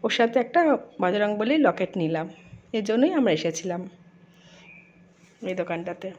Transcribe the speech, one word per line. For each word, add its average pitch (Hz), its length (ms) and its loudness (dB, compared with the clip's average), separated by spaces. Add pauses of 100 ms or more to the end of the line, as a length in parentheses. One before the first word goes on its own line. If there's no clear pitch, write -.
ওর 226 140 0
সাথে 233 260 2
একটা 339 160 0 (420)
বজরংবলী 208 520 0 (120)
লকেট 180 340 0
নিলাম, 160 260 -2 (500)
এর 214 120 -2
জন্যই 254 300 4
আমরা 226 200 4
এসেছিলাম 170 420 -4 (1700)
এই 185 100 -6
দোকানটাতে। 175 480 -6 (100)